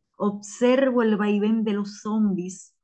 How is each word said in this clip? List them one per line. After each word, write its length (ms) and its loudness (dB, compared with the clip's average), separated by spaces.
Observo 840 0
el 160 2
vaivén 460 0
de 100 0
los 280 -6
zombis, 840 -4